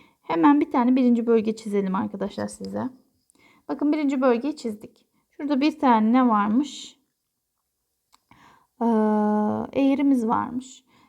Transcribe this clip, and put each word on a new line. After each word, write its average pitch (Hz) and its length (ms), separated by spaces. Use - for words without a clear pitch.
Hemen 311 380
bir 302 120
tane 254 240
birinci 240 320
bölge 220 280
çizelim 196 400
arkadaşlar 202 520
size. 202 420
Bakın 294 260
birinci 285 280
bölgeyi 262 340
çizdik. - 520
Şurada 285 320
bir 302 180
tane 226 340
ne 254 140
varmış? 214 720
Ee, 226 40
eğrimiz 269 540
varmış. 233 560